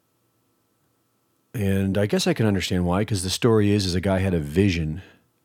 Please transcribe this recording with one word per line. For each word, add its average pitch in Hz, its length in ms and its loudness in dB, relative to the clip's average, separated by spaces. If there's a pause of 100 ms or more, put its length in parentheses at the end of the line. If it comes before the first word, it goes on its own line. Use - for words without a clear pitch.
(1500)
And 98 460 -2
I 101 80 0
guess 185 200 -2
I 180 60 2
can 117 140 0
understand 92 400 0
why, 90 180 0
'cause 98 180 -4
the 92 80 -6
story 107 420 2
is, 104 120 2
is 90 100 -2
a 92 60 -2
guy 95 200 0
had 95 120 0
a 85 80 0
vision. 82 640 0 (420)